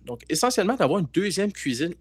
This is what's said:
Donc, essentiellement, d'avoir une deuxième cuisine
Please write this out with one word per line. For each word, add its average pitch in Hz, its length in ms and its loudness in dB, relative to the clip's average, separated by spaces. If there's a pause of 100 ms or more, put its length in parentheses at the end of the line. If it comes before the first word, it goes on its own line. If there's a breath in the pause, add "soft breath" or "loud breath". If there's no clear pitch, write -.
Donc, 120 260 -12
essentiellement, 214 440 2
d'avoir 156 260 2
une 160 140 0
deuxième 196 380 0
cuisine 143 500 -4